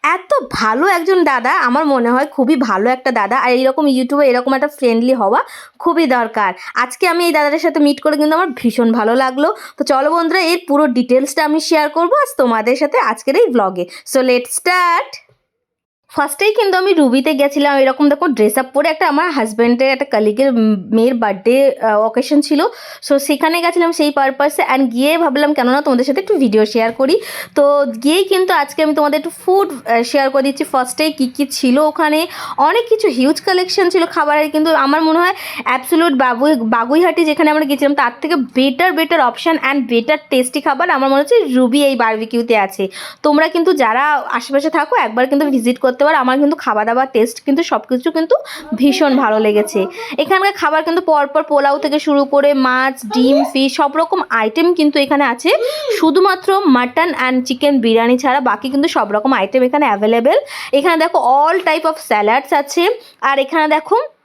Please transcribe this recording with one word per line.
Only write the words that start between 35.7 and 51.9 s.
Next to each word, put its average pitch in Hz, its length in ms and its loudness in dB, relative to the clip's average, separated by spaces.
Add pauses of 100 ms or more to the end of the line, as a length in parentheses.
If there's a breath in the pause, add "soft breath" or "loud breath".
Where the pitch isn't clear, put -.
বাবুই-, 254 340 2 (160)
বাগুইহাটি 320 560 2
যেখানে 302 240 2
আমরা 311 160 0
গেছিলাম 285 240 0
তার 247 280 0
থেকে 320 140 -2 (200)
বেটার, 269 420 0
বেটার 320 220 0 (100)
অপশন 330 240 -2 (140)
and 285 100 0 (120)
বেটার 240 280 0 (120)
টেস্টি 254 360 -2
খাবার 294 200 0 (100)
আমার 269 160 0
মনে 277 100 2
হচ্ছে 370 140 2 (200)
রুবি 254 320 2
এই 269 140 0
বারবিকিউতে 226 520 -2 (120)
আছে। 190 180 -6 (380 loud breath)
তোমরা 302 320 2
কিন্তু 339 160 2 (120)
যারা 233 220 2 (340)
আশেপাশে 277 320 -2
থাকো 311 240 -2 (120)
একবার 247 240 0
কিন্তু 285 160 2 (100)
ভিজিট 240 220 0
করতে 254 200 -2
পারো। 302 260 2
আমার 254 180 0
কিন্তু 294 220 2
খাওয়া 214 240 0
দাওয়া 247 160 0 (100)
টেস্ট 233 220 0 (100)
কিন্তু 285 240 0
সব 247 200 -2
কিছু 254 260 -2
কিন্তু 330 180 0 (460 loud breath)
ভীষণ 262 320 2 (100)
ভালো 220 240 2
লেগেছে। 208 340 0 (420 loud breath)
এখানকার 381 380 0
খাবার 311 260 0
কিন্তু 339 240 0
পরপর 294 400 0
পোলাও 277 340 2
থেকে 294 220 0